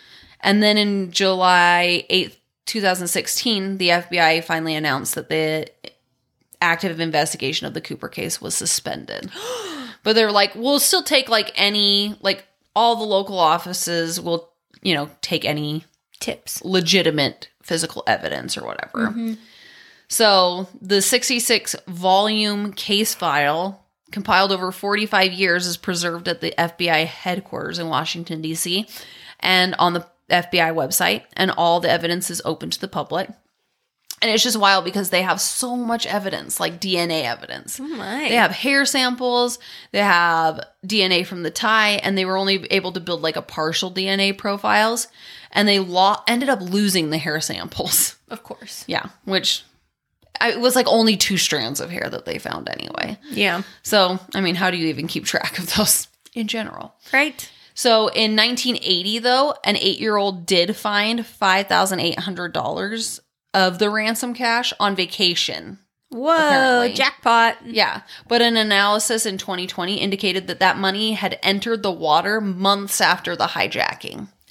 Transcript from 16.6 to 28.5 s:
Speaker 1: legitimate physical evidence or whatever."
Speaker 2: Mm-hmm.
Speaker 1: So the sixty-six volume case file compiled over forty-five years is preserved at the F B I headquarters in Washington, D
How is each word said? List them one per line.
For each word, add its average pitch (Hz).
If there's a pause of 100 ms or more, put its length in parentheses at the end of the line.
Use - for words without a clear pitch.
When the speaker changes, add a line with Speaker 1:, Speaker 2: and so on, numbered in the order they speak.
Speaker 1:
legitimate 165 (140)
physical 170
evidence 73
or -
whatever." 214
Speaker 2:
Mm-hmm. 226 (720)
Speaker 1:
So 185 (120)
the 196
sixty-six 240 (100)
volume 202
case 208
file 160 (260)
compiled 196
over 185
forty-five 202
years 180
is 170
preserved 175
at 170
the 170
F 170
B 175
I 160
headquarters -
in 170
Washington, 160
D 160